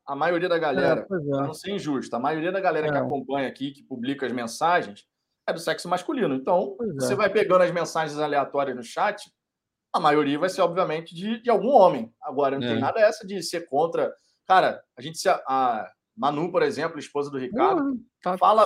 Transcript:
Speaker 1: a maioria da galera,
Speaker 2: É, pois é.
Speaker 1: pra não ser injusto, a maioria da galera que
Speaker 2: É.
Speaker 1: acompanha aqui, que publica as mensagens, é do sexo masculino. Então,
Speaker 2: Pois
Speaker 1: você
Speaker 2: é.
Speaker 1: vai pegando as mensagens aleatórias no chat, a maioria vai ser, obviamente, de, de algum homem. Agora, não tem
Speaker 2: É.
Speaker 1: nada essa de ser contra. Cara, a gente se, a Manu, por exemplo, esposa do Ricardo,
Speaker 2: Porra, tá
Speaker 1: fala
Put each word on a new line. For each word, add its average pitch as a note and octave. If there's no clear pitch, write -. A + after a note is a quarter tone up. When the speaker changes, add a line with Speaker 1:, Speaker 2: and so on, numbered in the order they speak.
Speaker 1:
a C#3
maioria E3+
da E3+
galera, D#3
Speaker 2:
É, -
pois F3
é. C#3+
Speaker 1:
pra C#3
não D#3
ser -
injusto, C3+
a A#2
maioria D#3
da F#3+
galera D#3
que C#3
Speaker 2:
É. C3+
Speaker 1:
acompanha C3+
aqui, C3+
que -
publica C3
as A#2
mensagens, B2
é F#3
do E3
sexo D#3+
masculino. F3+
Então, F#3
Speaker 2:
Pois G#3+
Speaker 1:
você C3+
Speaker 2:
é. -
Speaker 1:
vai G3+
pegando F#3
as E3
mensagens D#3+
aleatórias C#3
no B2
chat, G3+
a -
maioria D3
vai F3
ser, F#3
obviamente, E3+
de, G#3
de B3
algum G#3
homem. F3+
Agora, C3+
não B2
tem A#2+
Speaker 2:
É. -
Speaker 1:
nada D#3
essa A3
de F#3+
ser E3+
contra. D#3+
Cara, E3+
a B2
gente D#3+
se, -
a B2+
Manu, D3
por F3+
exemplo, D3+
esposa C#3+
do C#3+
Ricardo, A#3
Speaker 2:
Porra, C#4
tá F#3
Speaker 1:
fala G#3